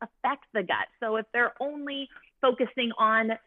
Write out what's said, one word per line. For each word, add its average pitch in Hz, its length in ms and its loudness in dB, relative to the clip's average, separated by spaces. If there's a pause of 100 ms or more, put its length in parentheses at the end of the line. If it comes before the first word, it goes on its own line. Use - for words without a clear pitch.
affect 262 500 -6
the 208 100 0
gut. 175 260 -2 (120)
So 220 160 -2
if 220 160 -2
they're 240 280 2
only 285 480 -8 (320)
focusing 240 580 2
on 220 320 4 (160)